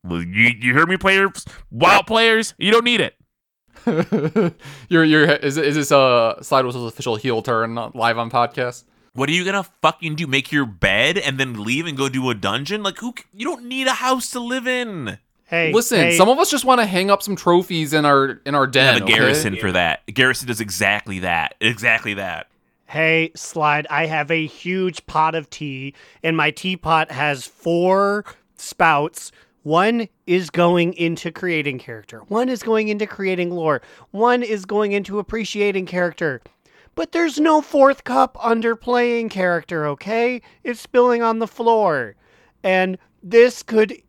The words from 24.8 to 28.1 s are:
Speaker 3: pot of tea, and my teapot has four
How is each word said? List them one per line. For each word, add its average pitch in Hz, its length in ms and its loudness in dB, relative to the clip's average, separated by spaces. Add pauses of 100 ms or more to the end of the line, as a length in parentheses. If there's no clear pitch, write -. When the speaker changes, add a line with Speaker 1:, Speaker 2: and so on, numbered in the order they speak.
Speaker 3:
pot 156 260 0
of 160 160 -8
tea, 139 440 -12 (280)
and 165 160 -2
my 151 140 2
teapot 165 580 -2
has 139 380 -4
four 190 800 0 (320)